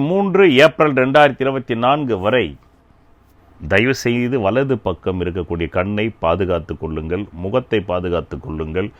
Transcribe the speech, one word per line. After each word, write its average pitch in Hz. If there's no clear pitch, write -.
மூன்று 190
ஏப்ரல் 151
ரெண்டாயிரத்தி 135
இருபத்தி 131
நான்கு 131
வரை 110
தயவு 117
செய்து 120
வலது 127
பக்கம் 92
இருக்கக்கூடிய 85
கண்ணை 104
பாதுகாத்து 85
கொள்ளுங்கள், 80
முகத்தை 110
பாதுகாத்து 87
கொள்ளுங்கள். 80